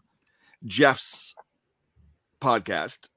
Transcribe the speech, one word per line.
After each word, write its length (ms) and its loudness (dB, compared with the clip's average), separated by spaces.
Jeff's 720 2
podcast, 760 -2